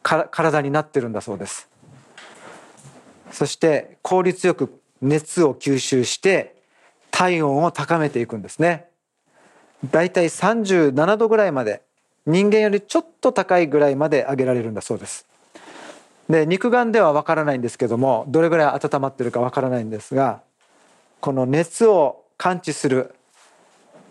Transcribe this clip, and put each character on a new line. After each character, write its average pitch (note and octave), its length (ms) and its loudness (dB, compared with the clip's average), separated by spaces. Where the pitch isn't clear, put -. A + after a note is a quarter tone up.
か-、 D#3+ 300 0
体 D#3 300 0
に C#3 80 -4
な D3 100 0
っ D3+ 80 -6
て - 100 -4
る A#2+ 120 -2
ん - 20 -8
だ G#2 80 -6
そ G2+ 140 -8
う F#2+ 40 -8
で G2 60 -10
す。 - 240 -14
そ - 120 -4
し - 120 -4
て - 440 -2
効 F#3 220 0
率 F3+ 240 -2
よ F3 80 2
く - 260 -6
熱 D3+ 420 0
を C#3 80 4
吸 C3+ 260 -2
収 B2+ 260 0
し - 120 -4
て、 F#3 400 0
体 F3+ 300 0
温 D3 240 0
を E3 80 0
高 E3+ 240 -2
め D3+ 140 0
て B2 100 -4
い A#2 60 -2
く A2+ 100 -8
ん G#2 60 -10
で F2+ 80 -16
す - 80 -10
ね。 D#3+ 320 -2
だ D#3+ 140 4
い F3+ 80 -2
た F#3+ 80 2
い E3 80 2
三 G#3+ 360 0
十 F3 280 4
七 E3 240 2
度 A3 120 2
ぐ A3 100 4
ら G#3 80 4
い F3 60 -2
ま C3 120 -2
で、 G#2 180 -4
人 F3 180 2
間 G#3 160 4
よ G#3+ 80 2
り G3+ 140 0
ち - 140 -6
ょ - 20 2
っ D#4+ 80 -2
と B3+ 100 2
高 F#3 260 2
い E3+ 100 2
ぐ C#3+ 100 2
ら D3 100 4
い C#3 80 0
ま D3 140 -2
で C3+ 180 2
上 C#3 80 -4
げ C3 80 0
ら B2+ 80 0
れ B2 100 -2
る A2+ 80 -8
ん G#2+ 40 -10
だ A2 80 -8
そ A#2 140 -6
う - 20 -14
で G2 80 -16
す。 - 200 -16
で、 D#3 160 4
肉 F#3+ 240 0
眼 A#3 240 2
で A3 80 4
は D#3+ 140 4
わ D3 100 0
か E3 120 0
ら D#3 100 0
な C#3+ 80 0
い B2+ 40 -4
ん A#2+ 40 -6
で A#2 80 -4
す - 80 -14
け B2 100 -2
ど A#2 80 -2
も、 B2 320 0
ど D#3 140 2
れ E3 80 2
ぐ E3 80 2
ら C#3+ 200 0
い - 60 -10
温 D3 160 -2
ま C3+ 80 -4
っ C3 40 -10
て B2+ 120 -6
る A#2 80 -4
か A#2 80 -2
わ B2 100 0
か C#3 120 -2
ら C3 80 -2
な B2 100 -2
い A2+ 60 -6
ん - 20 -10
で A2 100 -8
す - 160 -12
が、 C3 280 -2
こ C#3+ 120 -4
の C3 140 -2
熱 E3 400 0
を F3 380 2
感 F3+ 240 -2
知 D3+ 140 -8
す - 120 -4
る C3 280 -2